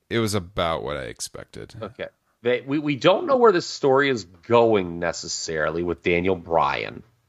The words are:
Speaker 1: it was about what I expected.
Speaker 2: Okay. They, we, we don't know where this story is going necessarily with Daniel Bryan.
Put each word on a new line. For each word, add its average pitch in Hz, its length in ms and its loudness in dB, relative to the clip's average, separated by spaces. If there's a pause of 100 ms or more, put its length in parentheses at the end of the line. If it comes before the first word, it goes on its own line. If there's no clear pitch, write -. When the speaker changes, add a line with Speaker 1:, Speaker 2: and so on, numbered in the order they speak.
(100)
Speaker 1:
it 117 80 -2
was 107 160 0
about 85 480 -2
what 71 160 -6
I 65 60 -8
expected. - 760 -14
Speaker 2:
Okay. 104 280 -10 (340)
They, 120 180 0
we, 139 180 -4
we 147 180 -2
don't 185 300 4
know 269 120 4
where 233 140 6
this 170 140 0
story 139 440 2
is 110 140 -2
going 104 720 2
necessarily 80 840 -4
with 87 200 -4
Daniel 90 340 2
Bryan. 71 680 -2 (260)